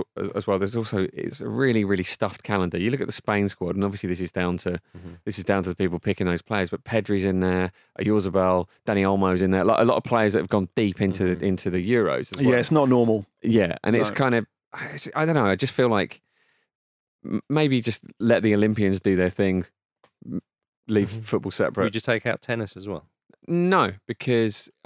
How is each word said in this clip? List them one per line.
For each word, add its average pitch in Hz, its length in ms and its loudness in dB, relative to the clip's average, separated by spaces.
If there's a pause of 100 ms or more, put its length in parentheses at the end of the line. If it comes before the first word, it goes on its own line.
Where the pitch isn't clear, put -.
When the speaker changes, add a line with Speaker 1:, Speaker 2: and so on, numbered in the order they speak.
(160)
Speaker 1:
as, 98 180 -6
as 104 140 -6
well. 98 100 2
There's 98 160 -2
also, 110 380 -2
it's - 280 -8
a 117 80 -8
really, 113 360 2
really 95 180 0
stuffed - 400 -4
calendar. 92 360 -2
You 98 120 0
look 135 100 -2
at - 60 -6
the - 60 -8
Spain 101 360 0
squad, 90 280 -6
and 98 80 0
obviously 98 240 -4
this 90 120 -2
is 90 120 -6
down 90 260 -2
to, 90 220 -4 (160)
Speaker 2:
Mm-hmm. 87 140 -16 (140)
Speaker 1:
this 107 140 -8
is 92 60 -8
down 98 180 2
to 90 60 -4
the 90 80 -4
people 87 240 0
picking 98 260 -2
those 87 160 0
players. 98 280 -2
But - 140 -8
Pedri's 104 400 0
in 95 160 2
there, 92 300 0 (300)
Oyarzabal, 92 680 2 (200)
Dani 98 220 2
Olmo's 95 340 2
in 95 100 2
there. 95 120 2
Like, 107 160 4
a 117 40 4
lot 120 120 4
of 117 80 -2
players 110 280 2
that 104 80 2
have 87 80 -4
gone 98 260 0
deep 104 260 0
into 95 240 0
the, 90 120 0
Speaker 2:
Mm-hmm. - 80 -6
Speaker 1:
into 95 260 -2
the 90 200 -2
Euros 92 440 0
as - 60 -2
Speaker 3:
Yeah, 131 100 4
Speaker 1:
well. 123 80 4
Speaker 3:
it's 117 140 0
not 147 160 4
normal. 113 380 2 (160)
Speaker 1:
Yeah, 107 420 2
and 107 100 2
it's 107 160 2
Speaker 3:
No. 98 60 -8
Speaker 1:
kind 131 180 2
of, 113 120 0 (460)
it's, 147 220 -10
I 156 100 0
don't 160 120 0
know. 120 100 4
I 95 100 4
just 127 160 -2
feel 127 160 2
like 101 320 -2 (1040)
m-, - 240 -6
maybe 143 320 2
just 110 220 -4 (160)
let 113 240 4
the 107 120 4
Olympians 104 460 2
do 98 160 2
their 90 140 2
thing, 92 360 0 (600)
m-, - 160 -10 (460)
leave 104 220 2
Speaker 2:
Mm-hmm. 110 100 -10
Speaker 1:
football 101 320 -4
separate. 98 320 -2
Speaker 2:
We 95 60 0
just 110 160 -8
take 113 200 -2
out 117 160 -4
tennis 113 340 -6
as 95 120 -14
well. 90 180 -10 (420)
Speaker 1:
No, 175 440 2 (140)
because 113 640 -2 (160)